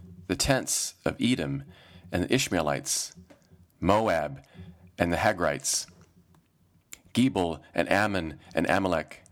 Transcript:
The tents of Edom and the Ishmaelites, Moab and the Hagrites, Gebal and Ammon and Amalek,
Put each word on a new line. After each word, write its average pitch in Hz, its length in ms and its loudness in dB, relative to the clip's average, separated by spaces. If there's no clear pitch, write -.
The - 80 2
tents - 580 0
of 78 160 0
Edom 73 440 0
and 90 120 -2
the - 120 2
Ishmaelites, 78 760 -2
Moab 87 640 2
and 85 140 2
the 82 60 0
Hagrites, 87 680 0
Gebal 92 480 2
and - 180 0
Ammon 95 480 0
and 85 160 2
Amalek, 87 600 0